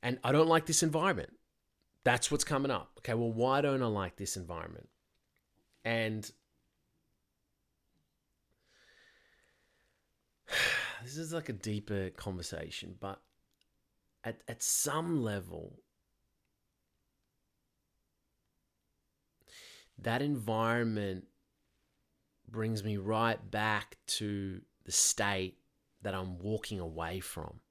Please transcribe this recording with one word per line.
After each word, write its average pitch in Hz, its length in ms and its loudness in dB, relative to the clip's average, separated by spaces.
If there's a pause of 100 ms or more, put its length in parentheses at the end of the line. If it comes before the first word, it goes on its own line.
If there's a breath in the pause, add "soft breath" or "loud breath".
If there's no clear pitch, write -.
And 123 220 0
I 123 80 4
don't 160 160 8
like 165 180 6
this - 160 4
environment. 160 520 2 (680)
That's 120 280 6
what's 147 140 2
coming 139 260 0
up. 95 280 -2
Okay, - 160 -2
well, 117 160 2
why 127 300 4
don't 139 220 4
I 123 40 2
like 101 300 0
this - 200 -4
environment? 82 520 -10 (960)
And 113 440 -2 (4000 soft breath)
<sighs> - 560 0
this 135 140 -10
is, 160 160 -6
like, 160 160 -4
a - 20 -2
deeper 101 580 -4
conversation, 87 880 -8
but 98 220 -10 (1040)
at, 117 240 -8
at 117 140 -8
some 156 600 0
level, 90 560 -4 (4000 loud breath)
that 117 220 0
environment 113 1040 0 (1200)
brings 110 360 -2
me 107 120 0
right 110 540 0
back 107 460 0 (100)
to 98 540 -4 (240)
the - 80 -8
state 95 680 2 (440)
that 101 120 -2
I'm 92 240 -4
walking 107 400 -4
away 82 400 -4
from. - 400 -8 (120)